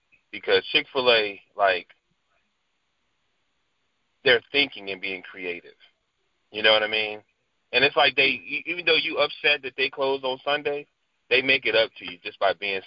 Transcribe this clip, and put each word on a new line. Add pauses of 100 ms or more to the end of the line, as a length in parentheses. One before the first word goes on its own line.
(320)
Because
Chick-fil-A, (160)
like, (2250)
they're (100)
thinking
and
being
creative. (760)
You
know
what
I
mean? (520)
And
it's
like
they,
e-,
even
though
you
upset
that
they
closed
on
Sunday, (420)
they
make
it
up
to
you
just
by
being